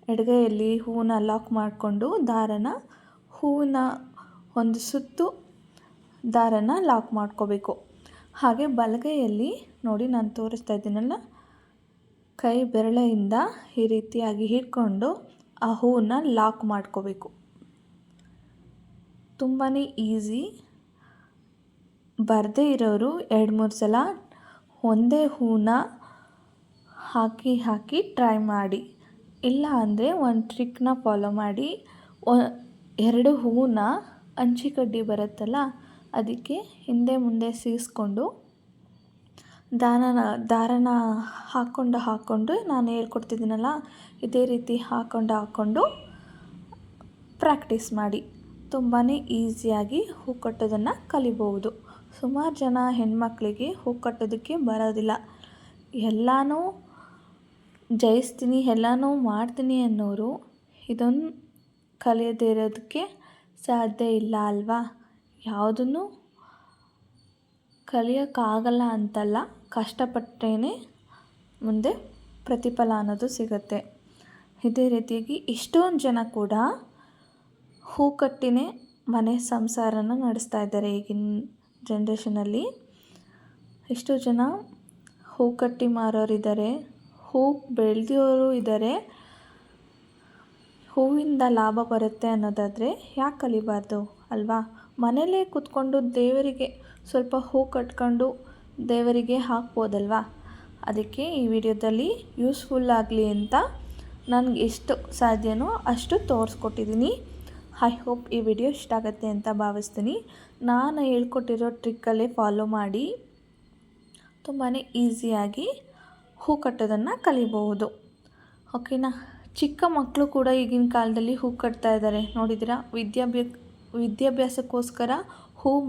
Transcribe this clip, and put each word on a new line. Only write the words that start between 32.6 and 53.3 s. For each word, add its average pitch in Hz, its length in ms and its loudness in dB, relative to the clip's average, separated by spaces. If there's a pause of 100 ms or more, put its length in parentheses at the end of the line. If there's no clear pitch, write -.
ಎರಡು 240 360 6
ಹೂವನ್ನ 240 440 2 (580)
ಅಂಚಿ 247 320 0
ಕಡ್ಡಿ 233 320 -2
ಬರುತ್ತಲ್ಲ, 208 560 -2 (560)
ಅದಕ್ಕೆ 240 460 -4 (280)
ಹಿಂದೆ 240 300 2
ಮುಂದೆ 233 340 0 (120)
ಸೀಸ್ಕೊಂಡು 233 640 -2 (1500)
ದಾರನ, 247 420 4 (280)
ದಾರನ 233 380 4 (640)
ಹಾಕ್ಕೊಂಡು 247 540 0
ಹಾಕ್ಕೊಂಡು 220 480 0 (160)
ನಾನು 254 260 2
ಹೇಳ್ಕೊಡ್ತಿದ್ದೀನಲ್ಲ, 226 760 -2 (560)
ಇದೇ 247 200 2
ರೀತಿ 240 300 -2 (120)
ಹಾಕ್ಕೊಂಡು 226 460 -2
ಹಾಕ್ಕೊಂಡು 214 480 0 (1600)
ಪ್ರಾಕ್ಟೀಸ್ 285 460 0 (120)
ಮಾಡಿ. 208 200 -2 (540)
ತುಂಬಾ 240 260 2 (380)
ಈಸಿಯಾಗಿ 226 640 0 (160)
ಹೂ - 160 -8 (120)
ಕಟ್ಟೋದನ್ನು 220 480 0 (200)
ಕಲಿಬಹುದು. 214 580 0 (480)
ಸುಮಾರು 285 340 -2 (100)
ಜನ 247 140 2 (220)
ಹೆಣ್ಮಕ್ಳಿಗೆ 226 720 -2 (120)